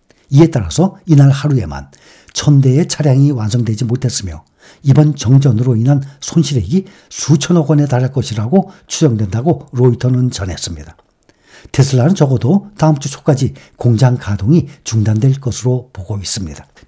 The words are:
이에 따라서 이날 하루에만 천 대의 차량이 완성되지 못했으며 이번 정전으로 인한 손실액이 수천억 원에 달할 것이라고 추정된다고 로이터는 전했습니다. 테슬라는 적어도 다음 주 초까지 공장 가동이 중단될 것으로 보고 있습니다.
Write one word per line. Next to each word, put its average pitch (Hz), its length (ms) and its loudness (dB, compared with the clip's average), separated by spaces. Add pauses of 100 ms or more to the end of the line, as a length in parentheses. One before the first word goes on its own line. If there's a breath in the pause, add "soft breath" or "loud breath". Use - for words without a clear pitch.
(320 soft breath)
이에 160 160 6
따라서 147 580 -2
이날 139 240 6
하루에만 90 600 -4 (440 loud breath)
천 143 260 2
대의 139 260 2
차량이 143 440 2
완성되지 113 560 -4
못했으며 107 580 -6 (380 soft breath)
이번 151 340 4
정전으로 123 580 2
인한 135 260 0 (200 loud breath)
손실액이 143 640 -2 (240 loud breath)
수천억 160 640 0
원에 147 160 2
달할 127 260 -2
것이라고 123 580 -2 (160 loud breath)
추정된다고 123 880 -2
로이터는 127 580 0
전했습니다. 85 640 -10 (760 soft breath)
테슬라는 135 420 2
적어도 139 640 0
다음 156 180 2
주 139 140 -8
초까지 - 440 -2 (220 loud breath)
공장 120 400 2
가동이 107 520 0 (160 loud breath)
중단될 113 560 0
것으로 123 520 -4
보고 101 260 -12
있습니다. 87 460 -10 (240 soft breath)